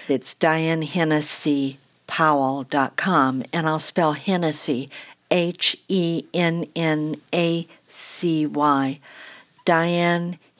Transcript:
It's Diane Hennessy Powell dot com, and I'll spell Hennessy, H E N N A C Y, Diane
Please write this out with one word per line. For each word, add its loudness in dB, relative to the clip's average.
It's 0
Diane 0
Hennessy 0
Powell 0
dot -2
com, 0
and -2
I'll 0
spell 2
Hennessy, -2
H 0
E 0
N 0
N -2
A 0
C 0
Y, 0
Diane 0